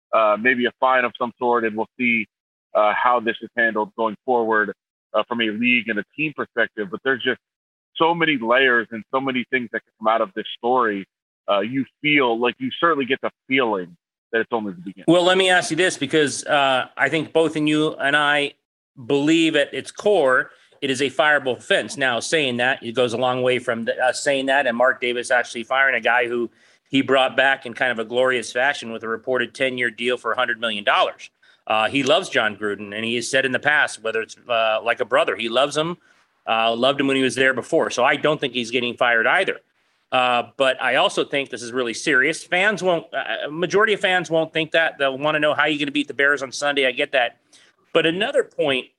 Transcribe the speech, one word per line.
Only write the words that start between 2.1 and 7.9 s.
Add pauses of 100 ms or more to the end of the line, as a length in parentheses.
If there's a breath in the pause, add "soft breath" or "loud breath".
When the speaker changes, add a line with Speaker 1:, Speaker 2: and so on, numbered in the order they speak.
Speaker 1:
uh,
how
this
is
handled
going
forward, (420)
uh,
from
a
league
and
a (100)
team
perspective.
But
there's
just (540)